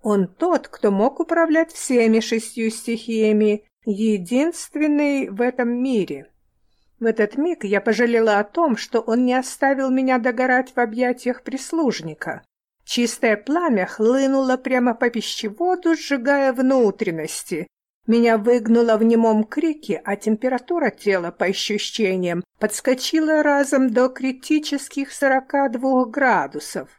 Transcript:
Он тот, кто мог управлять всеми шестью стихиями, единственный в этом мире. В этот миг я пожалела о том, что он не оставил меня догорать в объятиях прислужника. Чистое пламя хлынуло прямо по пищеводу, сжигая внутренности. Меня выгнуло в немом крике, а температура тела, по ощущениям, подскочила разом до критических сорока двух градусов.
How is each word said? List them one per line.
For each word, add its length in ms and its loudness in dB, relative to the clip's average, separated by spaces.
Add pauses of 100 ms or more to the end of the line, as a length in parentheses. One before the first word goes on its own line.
Он 260 0
тот, 420 -2
кто 220 -2
мог 280 0
управлять 540 0
всеми 480 2
шестью 480 -4
стихиями, 960 0 (180)
единственный 1500 0
в 120 -6
этом 280 0 (140)
мире. 460 -2 (680)
В 60 -4
этот 320 0
миг 260 -2
я 160 0
пожалела 600 2
о 40 0
том, 320 0
что 260 -4
он 240 0
не 100 0
оставил 560 -2
меня 260 2
догорать 580 0
в 40 0
объятиях 640 -2
прислужника. 1000 -6 (420)
Чистое 540 0
пламя 480 0
хлынуло 720 2
прямо 380 0
по 140 0
пищеводу, 880 -2
сжигая 580 0
внутренности. 1120 -2 (400)
Меня 300 4
выгнуло 600 4
в 60 2
немом 400 4
крике, 600 -4
а 120 -4
температура 720 -2
тела, 400 -2
по 160 -4
ощущениям, 1000 -2 (140)
подскочила 840 0
разом 480 2
до 160 2
критических 1040 -4
сорока 560 0
двух 420 0
градусов. 880 -2